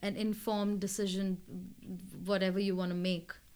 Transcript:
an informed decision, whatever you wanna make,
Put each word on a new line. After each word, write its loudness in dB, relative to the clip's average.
an 0
informed 0
decision, 0
whatever 4
you 2
wanna 0
make, 0